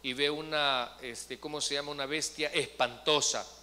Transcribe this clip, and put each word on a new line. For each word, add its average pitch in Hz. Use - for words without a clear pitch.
y 131
ve 143
una, 147
este, 123
¿cómo 151
se 143
llama? 143
Una 143
bestia 147
espantosa. 131